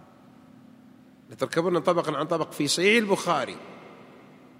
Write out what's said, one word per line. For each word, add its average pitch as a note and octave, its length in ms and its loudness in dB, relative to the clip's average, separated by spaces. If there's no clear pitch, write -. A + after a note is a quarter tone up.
"لتركبن E3 480 0
طبقا D#3+ 380 0
عن D3+ 100 -2
طبق" D#3+ 260 -2
في C#3+ 160 -2
صحيح G#3 340 4
البخاري. D#3 540 0